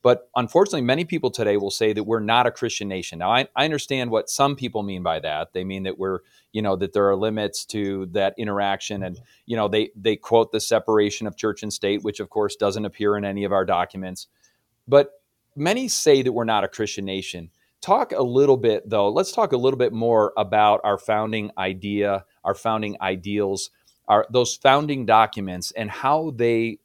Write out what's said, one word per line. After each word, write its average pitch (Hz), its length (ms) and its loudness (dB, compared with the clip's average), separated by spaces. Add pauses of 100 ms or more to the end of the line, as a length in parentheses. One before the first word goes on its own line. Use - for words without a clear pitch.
But 120 320 2
unfortunately, 151 460 2
many 135 240 0
people 160 240 -4
today 104 280 0
will 98 120 -2
say 107 240 0
that 104 120 -2
we're 110 160 0
not 117 260 2
a 117 40 0
Christian 107 360 -6
nation. 90 320 -8
Now, 92 120 0
I, 127 240 2
I 139 100 0
understand 135 440 -4
what 110 220 -2
some 139 240 0
people 120 280 -6
mean 92 200 -8
by 82 160 -2
that. 76 340 -6
They 92 100 -6
mean 95 200 -8
that 95 160 -6
we're, 95 220 -4 (320)
you 107 80 -4
know, 98 160 0
that 95 160 -4
there 101 160 4
are 98 60 4
limits 107 500 -4
to 98 420 -4
that 98 300 0
interaction. 101 680 -4
And, 90 160 -10 (260)
you 117 120 -6
know, 104 100 0
they, 107 280 0
they 107 200 0
quote 113 360 2
the 110 100 -2
separation 107 680 2
of 85 80 -8
church 107 260 -4
and 104 100 -8
state, 101 320 -2
which, 104 160 -6
of 101 100 -8
course, 104 260 -2
doesn't 104 300 -2
appear 104 300 0
in 101 100 -4
any 101 180 -4
of 98 80 -2
our 95 140 2
documents. 92 640 -4 (600)
But 139 340 4 (340)
many 214 320 -2
say 139 360 4
that 123 80 0
we're 117 140 -2
not 107 180 0
a 95 60 -4
Christian 101 360 -6
nation. 92 460 -8 (280)
Talk 220 320 0
a 135 120 0
little 131 340 4
bit, 110 320 0
though. 101 200 2
Let's 156 220 -2
talk 208 220 0
a 127 40 0
little 131 200 2
bit 117 160 2
more 113 420 2
about 104 480 4
our 101 140 2
founding 107 600 -4
idea, 98 680 -2 (180)
our 98 120 0
founding 107 460 -4
ideals, 98 680 -4 (380)
our, 107 240 4
those 123 240 2
founding 139 500 2
documents, 104 680 2
and 110 200 -8
how 151 400 0
they 113 540 0